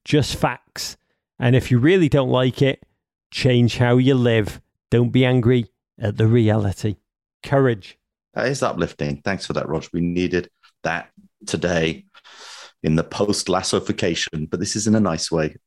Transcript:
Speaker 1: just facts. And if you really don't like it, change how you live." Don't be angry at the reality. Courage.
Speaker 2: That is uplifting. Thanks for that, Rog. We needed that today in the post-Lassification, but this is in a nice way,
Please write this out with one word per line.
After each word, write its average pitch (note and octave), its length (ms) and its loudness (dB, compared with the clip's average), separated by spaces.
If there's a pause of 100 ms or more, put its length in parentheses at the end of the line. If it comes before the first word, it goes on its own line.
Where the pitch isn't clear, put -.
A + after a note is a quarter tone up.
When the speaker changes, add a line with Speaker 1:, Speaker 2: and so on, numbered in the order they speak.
Speaker 1:
just - 300 0
facts. - 600 -6 (420)
And B2 160 2
if B2 160 0
you B2+ 80 4
really E3 300 4
don't C3 220 2
like B2+ 320 0
it, C3+ 200 0 (480)
change A#2+ 460 2
how B2 220 4
you C3 160 4
live." A#2 440 0 (320)
Don't A#2+ 200 2
be B2+ 140 4
angry B2+ 460 2 (280)
at G#2+ 180 -4
the A2 100 2
reality. G#2+ 680 2 (460)
Courage. C3 560 -2 (360)
Speaker 2:
That - 140 -2
is C#3 140 -6
uplifting. D2+ 600 -4
Thanks G2 220 -6
for - 60 -6
that, D2+ 160 -4
Rog. D2+ 240 -6
We F2 80 -4
needed F2 500 -2 (320)
that E2 280 -6 (360)
today E2 600 -2 (760)
in D#2+ 140 2
the E2 80 0
post-Lassification, F#2 1400 -4
but F2+ 120 -6
this G2 180 -6
is G#2+ 100 -4
in G#2+ 80 4
a A2 60 4
nice E2 300 -2
way, D#2 260 -2 (100)